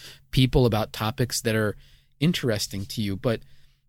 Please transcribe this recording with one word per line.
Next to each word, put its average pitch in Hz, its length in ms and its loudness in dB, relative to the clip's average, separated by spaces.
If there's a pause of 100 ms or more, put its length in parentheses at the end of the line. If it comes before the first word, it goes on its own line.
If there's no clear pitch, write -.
(300)
people 127 360 4
about 110 260 0
topics 113 500 -2
that 113 120 0
are 110 220 0 (440)
interesting 110 680 -2
to - 160 -8
you. 98 140 -2
But 113 240 -2 (480)